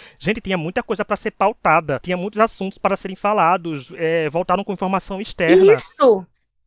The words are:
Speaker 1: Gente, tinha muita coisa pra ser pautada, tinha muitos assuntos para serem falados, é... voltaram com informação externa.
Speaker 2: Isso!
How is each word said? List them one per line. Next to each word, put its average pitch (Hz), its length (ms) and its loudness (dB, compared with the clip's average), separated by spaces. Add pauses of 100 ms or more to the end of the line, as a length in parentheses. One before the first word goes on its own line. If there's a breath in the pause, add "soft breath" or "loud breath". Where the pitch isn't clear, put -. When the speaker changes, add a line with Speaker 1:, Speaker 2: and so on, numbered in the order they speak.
(200 loud breath)
Speaker 1:
Gente, 220 220 -4
tinha 190 160 -4
muita 170 260 -4
coisa 208 200 -4
pra 202 140 -4
ser - 140 -8
pautada, 165 720 0
tinha 175 120 -4
muitos 208 240 -6
assuntos 208 380 -2
para 196 180 -2
serem 190 200 -10
falados, 170 800 0
é... 160 340 -2
voltaram 180 340 -2
com 208 80 -8
informação 190 480 -4
externa. 190 540 4
Speaker 2:
Isso! 240 500 2 (440)